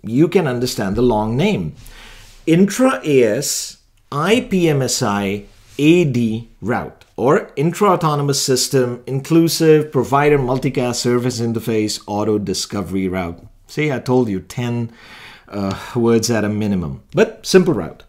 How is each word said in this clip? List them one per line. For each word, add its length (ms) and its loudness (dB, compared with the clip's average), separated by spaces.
you 260 2
can 180 2
understand 500 -2
the 60 2
long 340 2
name. 380 -2
Intra 580 2
A 180 4
S 560 -2
I 400 0
P 180 2
M 120 2
S 220 -2
I 420 -2
A 260 6
D 460 -2
route, 440 -6
or 400 0
intra-autonomous 880 0
system, 640 0
inclusive, 840 2
provider, 460 2
multicast, 580 -2
service 440 0
interface, 680 -2
auto 320 0
discovery 680 -4
route. 380 -6
See, 260 -4
I 60 -4
told 320 0
you, 100 -4
ten, 520 -6
uh, 300 -4
words 360 2
at 140 0
a 40 -2
minimum, 540 -4
but 320 0
simple 300 4
route. 340 -8